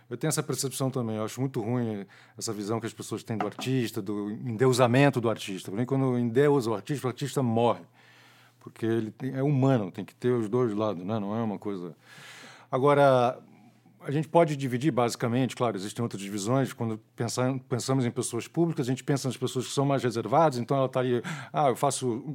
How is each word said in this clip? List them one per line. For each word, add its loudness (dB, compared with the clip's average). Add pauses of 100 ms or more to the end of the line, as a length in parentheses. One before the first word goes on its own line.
Eu -8
tenho -2
essa -2
percepção -4
também, -4
eu -2
acho -10
muito -2
ruim -2 (320)
essa -6
visão -4
que -8
as -6
pessoas -8
têm -6
do -8
artista, -2
do -6
endeusamento 4
do 2
artista. -6
Pra -4
mim, 0
quando 0
endeusa 4
o 0
artista, -6
o 0
artista -4
morre. 2 (800)
Porque -10
ele 0
tem, -8
é -4
humano, 2
tem -8
que -20
ter -2
os 0
dois 0
lados, -2
né? -4
Não -4
é -2
uma -4
coisa. -8 (760)
Agora, 4 (640)
a -6
gente 0
pode 4
dividir, 0
basicamente, 0
claro, 0
existem -6
outras -6
divisões, 0
quando -6 (160)
pensa-, -2
pensamos 0
em 0
pessoas -4
públicas, 0
a -2
gente -4
pensa 0
nas -4
pessoas -4
que -10
são 2
mais 2
reservadas, 2
então -2
ela 2
tá -2
ali, 2 (320)
"Ah, 2
eu 2
faço 0
o -4